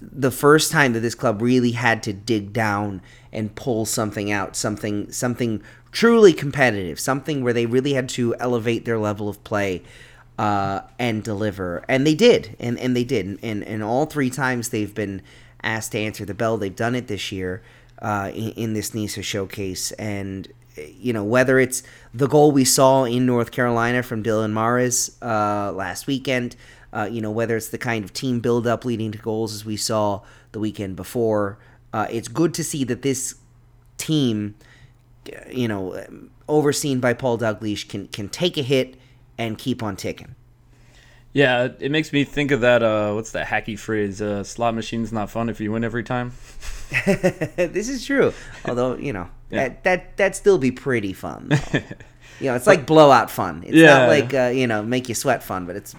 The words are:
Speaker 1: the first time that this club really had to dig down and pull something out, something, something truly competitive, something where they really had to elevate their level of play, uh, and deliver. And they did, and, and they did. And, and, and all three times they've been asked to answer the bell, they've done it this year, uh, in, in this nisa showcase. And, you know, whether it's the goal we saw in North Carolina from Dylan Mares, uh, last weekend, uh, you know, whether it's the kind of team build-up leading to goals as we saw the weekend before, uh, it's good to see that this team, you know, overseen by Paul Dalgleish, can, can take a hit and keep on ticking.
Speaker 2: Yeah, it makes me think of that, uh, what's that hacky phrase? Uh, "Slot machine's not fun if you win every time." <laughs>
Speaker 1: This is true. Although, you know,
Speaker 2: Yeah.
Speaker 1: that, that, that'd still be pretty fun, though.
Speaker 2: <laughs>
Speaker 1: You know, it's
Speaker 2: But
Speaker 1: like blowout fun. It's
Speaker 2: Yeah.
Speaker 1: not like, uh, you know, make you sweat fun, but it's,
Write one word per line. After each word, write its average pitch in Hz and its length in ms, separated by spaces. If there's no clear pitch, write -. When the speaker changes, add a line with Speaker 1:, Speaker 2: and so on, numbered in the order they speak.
Speaker 1:
the 127 300
first 151 420
time 143 220
that 113 60
this 113 140
club 110 280
really 120 300
had 117 320
to 110 100
dig 101 400
down 104 480
and 107 240
pull 110 300
something 107 480
out, 98 240
something, 104 560
something 117 500
truly 226 400
competitive, 120 640
something 139 460
where 123 80
they 117 140
really 131 260
had 131 160
to 117 280
elevate 117 500
their 117 120
level 104 300
of - 160
play, 98 380
uh, 98 420
and 113 240
deliver. 98 640
And 131 200
they 156 80
did, 185 440
and, 120 200
and 123 180
they 120 80
did. 117 220
And, 98 160
and, 107 220
and 107 180
all 123 240
three 143 240
times 127 400
they've 104 240
been 98 260
asked 110 300
to - 60
answer 107 260
the 95 100
bell, 113 240
they've 98 180
done 117 180
it 123 140
this 98 240
year, 92 300
uh, 101 320
in, 110 180
in 113 240
this 104 200
nisa 104 280
showcase. 95 680
And, 98 540
you 95 360
know, 107 120
whether 127 340
it's 127 240
the 135 140
goal 151 240
we 135 120
saw 135 400
in 123 220
North 120 240
Carolina 120 520
from 113 200
Dylan 110 300
Mares, 120 720
uh, 104 500
last 92 340
weekend, 127 480
uh, 107 180
you 117 100
know, 110 100
whether 113 260
it's 104 140
the 113 80
kind 113 260
of 90 80
team 127 280
build-up 117 440
leading 110 280
to 104 60
goals 110 360
as 104 100
we 107 120
saw 104 440
the - 80
weekend 101 340
before, 104 640
uh, 107 180
it's 113 180
good 151 260
to 165 80
see 143 220
that 117 180
this 135 320
team, 113 580
you 127 160
know, 98 380
overseen 143 520
by 123 120
Paul 117 260
Dalgleish, 107 500
can, 98 200
can 101 200
take - 280
a 151 60
hit 131 340
and 113 220
keep - 240
on 101 140
ticking. - 400
Speaker 2:
Yeah, 127 360
it 139 100
makes 156 240
me 143 100
think 143 260
of 123 120
that, 123 200
uh, 107 300
what's 110 200
that 82 140
hacky 107 320
phrase? 104 440
Uh, 101 200
"Slot 117 320
machine's 113 380
not 107 160
fun 117 220
if 104 100
you 107 100
win 113 140
every 117 180
time." 123 300
<laughs> - 140
Speaker 1:
This 180 840
is 277 160
true. 240 260
Although, 123 300
you 139 160
know, 90 160
Speaker 2:
Yeah. 127 180
Speaker 1:
that, - 160
that, 180 320
that'd 190 180
still 196 220
be 135 140
pretty 117 420
fun, 69 360
though. 143 360
Speaker 2:
<laughs> - 60
Speaker 1:
You 135 80
know, 123 80
it's - 100
Speaker 2:
But 196 120
Speaker 1:
like 123 80
blowout 143 440
fun. 87 360
It's - 80
Speaker 2:
Yeah. 156 240
Speaker 1:
not 123 100
like, 123 260
uh, 123 200
you 131 120
know, 107 160
make 127 260
you 113 60
sweat - 280
fun, 92 240
but 90 100
it's, - 220